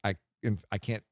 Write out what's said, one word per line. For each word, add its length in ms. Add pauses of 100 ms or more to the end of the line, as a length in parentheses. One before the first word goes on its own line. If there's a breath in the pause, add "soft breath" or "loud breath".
I, 100 (560)
I 80
can't 340